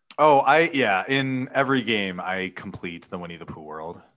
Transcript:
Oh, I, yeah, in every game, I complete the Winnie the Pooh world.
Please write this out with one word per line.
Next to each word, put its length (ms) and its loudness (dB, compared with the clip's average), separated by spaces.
Oh, 220 6
I, 340 4
yeah, 360 2
in 440 -2
every 300 2
game, 380 -2
I 340 -4
complete 560 -12
the 80 -10
Winnie 200 -12
the 80 -16
Pooh 160 -14
world. 380 -12